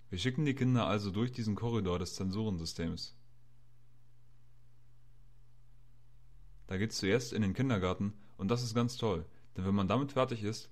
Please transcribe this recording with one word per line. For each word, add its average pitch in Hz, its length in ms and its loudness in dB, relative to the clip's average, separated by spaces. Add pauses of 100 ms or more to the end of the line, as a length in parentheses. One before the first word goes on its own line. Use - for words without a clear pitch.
Wir 92 100 -2
schicken 127 260 2
die 139 100 4
Kinder 123 320 6
also 101 220 4
durch 110 220 2
diesen 107 240 0
Korridor 95 440 2
des 87 160 -2
Zensurensystems. 90 1000 0 (3500)
Da 95 100 0
geht's 110 200 2
zuerst 110 340 4
in 104 100 2
den 98 120 4
Kindergarten 101 600 2 (240)
und 98 120 2
das 123 140 4
ist 110 120 -2
ganz 120 220 2
toll, 90 280 2 (300)
denn 92 100 -2
wenn 98 100 4
man 98 120 4
damit 135 240 4
fertig 127 320 2
ist, 107 280 -4